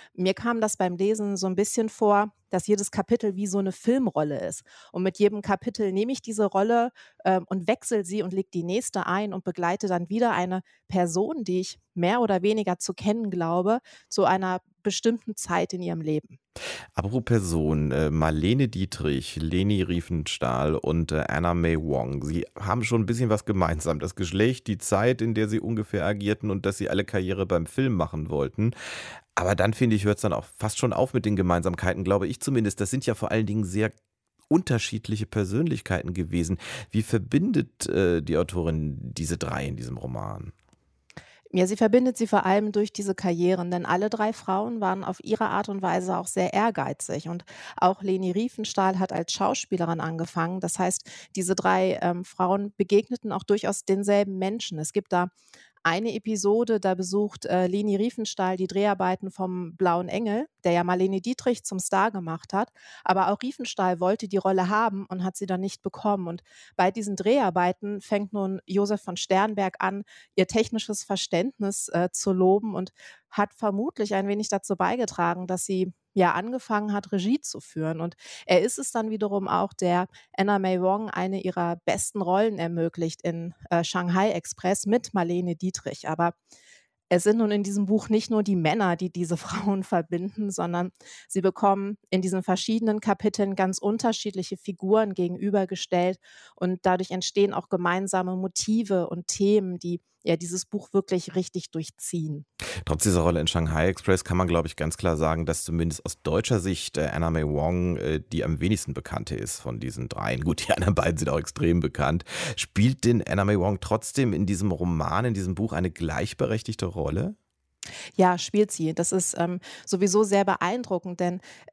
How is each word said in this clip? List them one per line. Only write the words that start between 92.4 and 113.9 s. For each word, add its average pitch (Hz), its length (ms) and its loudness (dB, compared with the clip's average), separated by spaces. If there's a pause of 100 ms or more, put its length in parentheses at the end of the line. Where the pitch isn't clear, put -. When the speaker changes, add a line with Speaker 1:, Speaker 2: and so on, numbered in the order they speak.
Speaker 1:
verschiedenen 214 580 0
Kapiteln 202 540 0
ganz 185 220 0
unterschiedliche 208 800 -2
Figuren 202 560 0
gegenübergestellt 185 1080 0 (360)
und 185 280 -2
dadurch 185 280 2
entstehen 196 420 0
auch - 160 -6
gemeinsame 185 680 0
Motive 190 720 0
und 175 180 -8
Themen, 196 520 2
die 175 220 -4 (260)
ja 165 100 2
dieses 175 300 -4
Buch - 260 -8
wirklich 185 420 0
richtig 185 360 -4
durchziehen. 156 760 -6 (400)
Speaker 2:
Trotz 80 200 0
dieser 90 160 4
Rolle 82 200 4
in 80 60 0
Shanghai 80 420 2
Express 92 360 2
kann 87 120 -2
man, 92 120 2
glaube 82 200 2
ich, - 80 -12
ganz 80 200 -2
klar 85 200 0
sagen, 80 300 2
dass 80 180 -2
zumindest 82 400 -2
aus - 180 -10
deutscher 101 380 2
Sicht, 90 380 -4
äh, 76 140 0
Anna 82 180 0
May 80 160 0
Wong, 82 500 0
äh, 76 240 0 (120)
die 78 120 0
am 78 160 -2
wenigsten 87 340 0
bekannte - 420 -6
ist - 240 -8
von 57 200 -8
diesen 62 280 -8
dreien. 62 340 -4
Gut, 78 240 -2
die - 60 2
anderen 87 220 2
beiden 82 220 2
sind 76 120 -2
auch 71 100 2
extrem 85 420 2
bekannt. 78 440 0 (320)
Spielt - 480 2
denn 117 180 4
Anna 95 220 0
May 104 140 4
Wong 92 220 0
trotzdem 113 520 0